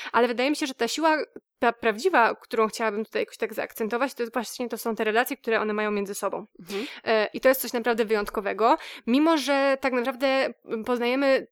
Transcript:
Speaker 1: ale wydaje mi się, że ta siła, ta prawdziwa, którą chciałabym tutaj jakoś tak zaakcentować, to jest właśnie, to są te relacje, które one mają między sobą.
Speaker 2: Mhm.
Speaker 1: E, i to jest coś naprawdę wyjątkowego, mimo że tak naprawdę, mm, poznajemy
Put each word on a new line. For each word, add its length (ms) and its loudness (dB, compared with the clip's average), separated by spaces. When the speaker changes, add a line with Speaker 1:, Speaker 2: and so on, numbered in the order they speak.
Speaker 1:
ale 160 4
wydaje 220 0
mi 60 0
się, 120 -4
że 60 -8
ta 140 -2
siła, 300 0
ta 140 2
prawdziwa, 640 2
którą 320 -2
chciałabym 380 -4
tutaj 160 -4
jakoś 160 -8
tak 160 -4
zaakcentować, 600 -4
to 100 -4
jest 100 -8
właśnie, 360 -6
to 80 -6
są 180 -4
te 80 -4
relacje, 340 0
które 240 0
one 120 -2
mają 180 -2
między 240 -4
sobą. 300 -4
Speaker 2:
Mhm. 260 -8
Speaker 1:
E, 300 2
i 80 -6
to 80 6
jest 120 4
coś 120 -8
naprawdę 320 0
wyjątkowego, 720 2
mimo 300 4
że 440 2
tak 120 0
naprawdę, 600 0
mm, 180 -6
poznajemy 680 2